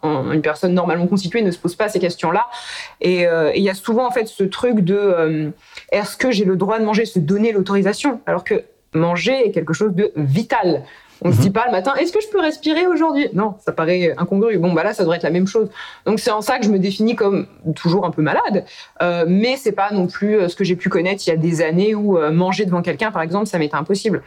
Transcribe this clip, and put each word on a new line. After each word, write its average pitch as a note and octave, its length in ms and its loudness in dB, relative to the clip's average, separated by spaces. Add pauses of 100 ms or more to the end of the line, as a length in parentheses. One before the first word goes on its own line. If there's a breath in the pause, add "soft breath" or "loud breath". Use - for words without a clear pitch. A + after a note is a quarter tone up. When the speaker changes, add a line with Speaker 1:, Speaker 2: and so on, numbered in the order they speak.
Speaker 1:
on, D3 300 -2
une D#3 80 2
personne D#3 320 0
normalement F3 340 0
constituée F#3+ 360 0
ne F#3+ 80 2
se E3+ 80 -6
pose F3 160 -4
pas G#3+ 160 -2
ces F#3+ 80 -2
questions-là. F3 480 0 (560 loud breath)
Et, F3+ 240 2
euh, E3 260 2
et - 60 0
il G3 60 2
y G3 60 2
a G3 40 -2
souvent, A#3 320 0
en B3 40 0
fait, A#3+ 160 -2
ce - 180 -2
truc G#3+ 360 0
de, F#3 160 2
euh, « D#3+ 540 0 (420 loud breath)
Est-ce G3+ 240 -2
que B3+ 140 0
j'ai G3+ 160 2
le F#3 100 2
droit G3+ 220 0
de A3 60 0
manger ? » G#3+ 200 2
Se G3+ 140 -2
donner G3+ 340 2
l'autorisation, G3+ 720 0
alors F3 200 -2
que - 180 -2 (320)
manger F3 520 0
est G3+ 60 0
quelque D#3+ 200 -2
chose G3+ 220 -2
de G#3 220 0
vital. D#3+ 680 0 (400 loud breath)
On F3 80 2
se A2+ 60 4
Speaker 2:
Mhm. A2 60 4
Speaker 1:
dit F#3+ 80 4
pas A3 160 0
le B3 40 -2
matin, « G3 300 0
Est-ce F4 120 0
que G#4+ 80 2
je G#4+ 80 -4
peux G4+ 120 0
respirer D#4 460 0
aujourd'hui ? » D4+ 480 2
Non, G3 200 -2 (100)
ça D#3 80 -4
paraît D#3+ 440 0
incongru. G3+ 420 0
Bon, F3 140 2
bah D#3+ 100 2
là, G#3+ 120 0
ça G#3 80 -2
devrait E3+ 160 0
être - 40 -8
la D#3 80 0
même F#3 160 2
chose. A3 220 0 (380 loud breath)
Donc, G#3+ 120 0
c'est - 120 -2
en G#3+ 100 -2
ça B3+ 180 -2
que A3+ 60 -2
je G#3 60 4
me G3 80 2
définis G3+ 360 0
comme G3+ 320 0 (300)
toujours F3+ 300 0
un E3 40 -2
peu D#3 120 -2
malade. G#3+ 420 0 (380 loud breath)
Euh, F3 260 0
mais A3 280 2
c'est A3 160 -2
pas G3 200 0
non F#3 160 0
plus, G#3+ 300 0
euh, F3+ 100 2
ce F3 80 -8
que G3 80 0
j'ai F3+ 120 0
pu F#3 120 -2
connaître F#3 380 0
il F3 40 0
y - 20 4
a D#3+ 40 2
des E3 260 0
années F#3 320 2
où, G#3 220 2
euh, D#3 160 2
manger F#3 320 2
devant F3 180 0
quelqu'un, F3 300 -2
par F#3 80 -4
exemple, F3+ 260 -2
ça F3+ 120 -4
m'était D3+ 180 -2
impossible G3 500 -2